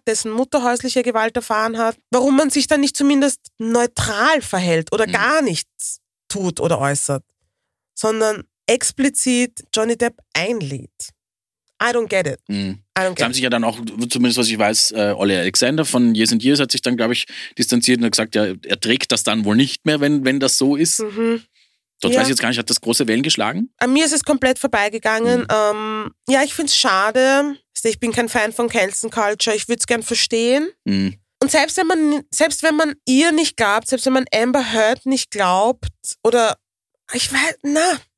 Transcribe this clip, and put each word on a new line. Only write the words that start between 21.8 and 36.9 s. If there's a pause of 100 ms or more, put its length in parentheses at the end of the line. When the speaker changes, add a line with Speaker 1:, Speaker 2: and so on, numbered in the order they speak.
Speaker 2:
Dort
Speaker 1:
Ja.
Speaker 2:
weiß
ich
jetzt
gar
nicht,
hat
das
große
Wellen
geschlagen?
Speaker 1:
An
mir
ist
es
komplett
vorbeigegangen.
Speaker 2:
Mhm.
Speaker 1:
Ähm, (180)
ja,
ich
find's
schade. (260)
Ich
bin
kein
Fan
von
Cancel
Culture.
Ich
würd's
gern
verstehen. (160)
Speaker 2:
Mhm. (260)
Speaker 1:
Und
selbst
wenn
man, (100)
selbst
wenn
man (140)
ihr
nicht
glaubt,
selbst
wenn
man
Amber
Heard
nicht
glaubt, (340)
oder (540)